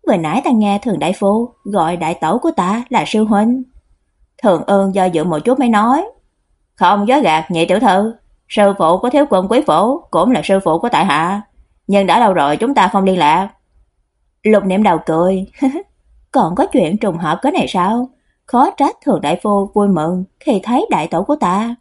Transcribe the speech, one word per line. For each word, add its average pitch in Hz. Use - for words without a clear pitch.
"Vừa 247
nãy 165
ta 302
nghe 208
Thường 202
đại 165
phu 214
gọi 180
đại 170
tẩu 170
của 330
ta 214
là 190
sư 220
huynh." 220
Thường 175
Ương 196
do 190
dự 165
một 165
chút 247
mới 254
nói, 233
"Không 202
dối 269
gạt 160
nhị 165
tiểu 180
thư, 208
sư 202
phụ 170
của 240
thiếu 285
quân 190
quý 247
phủ 208
cũng 180
là 208
sư 196
phụ 165
của 240
tại 165
hạ, 175
nhưng 196
đã 180
lâu 220
rồi 151
chúng 254
ta 190
không 196
liên 190
lạc." 170
Lục 202
Niệm 190
Đào 220
cười. 185
<laughs> -
"Còn 180
có 277
chuyện 202
trùng 190
hợp 170
cái 277
này 311
sao? 226
Khó 254
trách 277
Thường 190
đại 156
phu 202
vui 202
mừng 180
khi 247
thấy 262
đại 165
tẩu 175
của 285
ta." 226